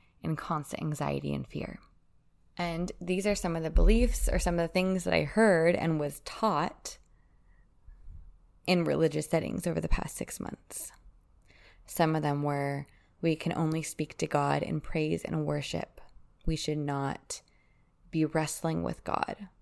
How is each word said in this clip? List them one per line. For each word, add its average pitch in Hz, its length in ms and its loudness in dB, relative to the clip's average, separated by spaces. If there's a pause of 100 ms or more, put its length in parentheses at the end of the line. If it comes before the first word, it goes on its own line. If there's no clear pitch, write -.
(200)
in 160 140 -2
constant - 480 -6
anxiety 147 500 -2
and 135 140 -4
fear. - 320 -10 (800)
And 175 340 -4 (100)
these 185 240 -2
are 208 120 2
some 170 180 -2
of 165 80 -4
the 160 80 -2
beliefs 170 580 6
or 180 120 2
some 175 140 2
of 170 60 2
the 170 120 0
things 185 320 2
that - 100 2
I 160 80 6
heard 175 540 4
and 160 240 0
was 147 240 -4
taught - 760 -2 (1700)
in 175 180 4
religious 151 420 2
settings - 400 -2
over 165 140 -2
the 165 80 -2
past - 280 0
six - 240 -8
months. - 500 -12 (960)
Some 160 300 2
of 156 60 0
them 143 200 0
were, 143 440 -2 (340)
We 165 140 2
can 165 220 -4
only 160 260 0
speak - 360 -8
to 160 80 -2
God 143 360 2
in 156 180 -4
praise 156 440 -2
and 156 220 -2
worship. 147 540 -4 (460)
We 160 100 2
should 151 220 -2
not 143 640 -4 (680)
be 156 140 2
wrestling 156 580 -2
with - 220 -6
God - 440 -4 (140)